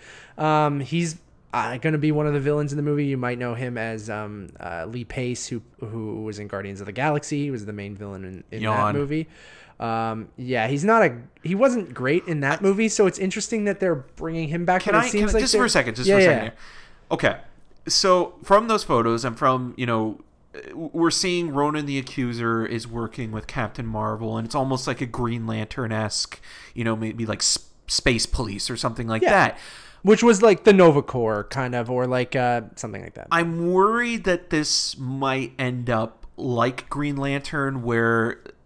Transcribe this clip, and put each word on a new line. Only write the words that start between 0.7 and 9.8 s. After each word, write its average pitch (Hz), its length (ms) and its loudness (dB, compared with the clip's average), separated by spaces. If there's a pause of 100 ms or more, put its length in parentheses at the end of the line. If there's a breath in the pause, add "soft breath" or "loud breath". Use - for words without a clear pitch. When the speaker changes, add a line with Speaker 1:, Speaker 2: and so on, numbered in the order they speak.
Speaker 1:
he's, 165 340 -4 (360)
uh, 117 260 -2
gonna 156 200 0
be 151 140 2
one 151 160 0
of 147 60 0
the 143 60 0
villains 147 320 0
in 143 60 -6
the 147 60 -2
movie. 147 220 0
You 139 120 -2
might 123 220 -4
know 120 160 -4
him 123 200 -6
as, 113 320 -6
um, 104 420 -8 (100)
uh, 85 280 -8
Lee 120 160 -8
Pace, 123 440 -6
who, 117 160 -8 (160)
who 107 460 -8
was 104 120 -10
in 104 100 -12
Guardians 98 320 -8
of 98 60 -12
the 101 60 -10
Galaxy. 147 540 -2
He 143 40 -6
was 113 160 -8
the 104 80 -10
main 101 220 -10
villain 98 280 -12
in, 92 100 -12 (180)
in 110 80 -10
that - 20 -8
Speaker 2:
Yawn. 107 340 0
Speaker 1:
movie. 147 320 -4 (520 loud breath)
Um, 113 560 -4